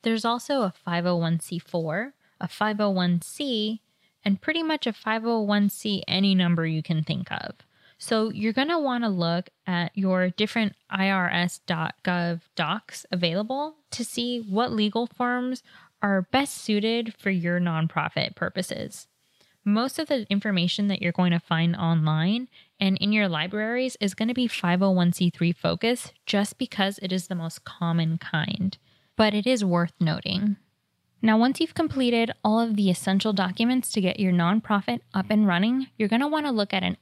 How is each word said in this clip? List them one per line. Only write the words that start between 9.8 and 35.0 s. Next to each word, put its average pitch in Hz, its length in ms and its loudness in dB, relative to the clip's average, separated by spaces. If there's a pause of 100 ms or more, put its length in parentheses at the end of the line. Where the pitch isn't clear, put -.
your 185 320 2
different 214 460 -2 (140)
I 190 200 0
R 190 200 0
S 175 360 0
dot 165 380 -2
gov 175 380 -2 (140)
docs 175 560 -4
available 214 680 -2 (140)
to 240 140 -6
see 240 340 -4
what 220 320 -2
legal 220 360 0
forms 247 560 -4 (380)
are 196 200 2
best 269 380 -2
suited 220 580 0
for 196 140 -2
your 175 280 0
nonprofit 160 760 0
purposes. - 720 -8 (600)
Most 226 300 0
of 320 120 -4
the 254 200 0
information 202 600 0
that 196 120 -2
you're 175 100 0
going 180 200 2
to 170 80 2
find 165 360 0
online 165 720 0 (300)
and 190 180 2
in 202 140 0
your 214 160 2
libraries 214 720 -2
is 196 140 0
gonna 226 200 -2
be 247 140 0
five 180 360 2
oh 196 80 4
one 175 220 4
C 175 180 2
three 170 220 0
focused 226 600 -2 (140)
just 208 320 -2
because 202 420 -2
it 190 100 -6
is 185 160 -2
the 190 60 -8
most 165 300 -6
common 165 560 0
kind. - 580 -4 (380)
But 214 180 4
it 208 140 0
is 233 180 2
worth 175 340 2
noting. 185 580 0 (640)
Now, 220 180 4
once 254 200 2
you've 320 140 -2
completed 240 580 2 (120)
all 214 160 4
of 233 160 0
the 196 160 4
essential 196 420 0
documents 226 600 0
to 208 80 0
get 185 180 0
your 185 140 4
nonprofit 202 680 2 (160)